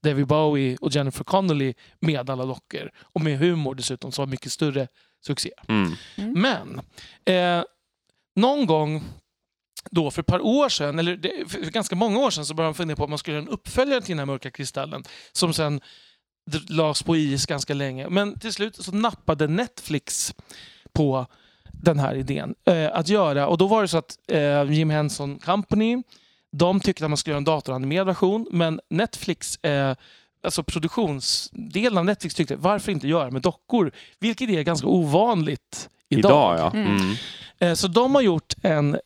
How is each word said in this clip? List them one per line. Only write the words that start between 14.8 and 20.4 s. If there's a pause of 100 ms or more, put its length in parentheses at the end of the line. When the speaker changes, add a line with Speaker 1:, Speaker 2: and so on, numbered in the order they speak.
Speaker 1:
som
sen (720)
dr-,
lades
på
is
ganska
länge.
Men
till
slut
så
nappade
Netflix (580)